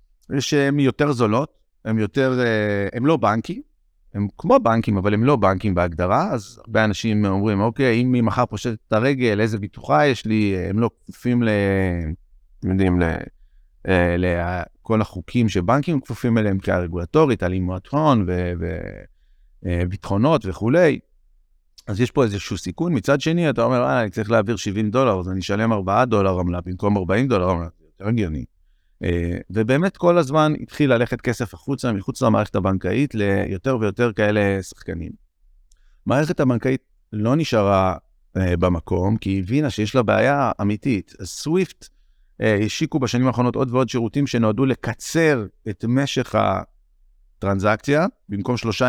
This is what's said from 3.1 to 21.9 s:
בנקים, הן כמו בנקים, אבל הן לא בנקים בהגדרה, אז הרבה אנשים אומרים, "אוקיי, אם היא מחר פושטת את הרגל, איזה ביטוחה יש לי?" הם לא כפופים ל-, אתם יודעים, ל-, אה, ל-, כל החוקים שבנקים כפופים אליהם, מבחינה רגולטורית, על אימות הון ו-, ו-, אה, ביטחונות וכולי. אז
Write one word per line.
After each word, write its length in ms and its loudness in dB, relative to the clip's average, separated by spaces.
בנקים, 440 -2
הן 140 -2
כמו 220 4
בנקים, 380 0
אבל 160 0
הן 100 2
לא 120 4
בנקים 400 0
בהגדרה, 580 0
אז 320 -8
הרבה 180 0
אנשים 420 0
אומרים, 360 0
"אוקיי, 400 2
אם 120 2
היא 100 2
מחר 220 0
פושטת 320 -6
את 60 -2
הרגל, 480 2
איזה 160 0
ביטוחה 500 0
יש 180 -2
לי?" 300 2
הם 100 0
לא 100 2
כפופים 400 -2
ל-, 60 2
אתם 120 -2
יודעים, 300 4
ל-, 160 0
אה, 300 2
ל-, 440 -2
כל 140 2
החוקים 480 -2
שבנקים 500 0
כפופים 380 -2
אליהם, 180 0
מבחינה 240 -2
רגולטורית, 640 0
על 100 0
אימות 340 -4
הון 400 2
ו-, 320 -2
ו-, 200 -6
אה, 240 0
ביטחונות 560 0
וכולי. 540 2
אז 140 -2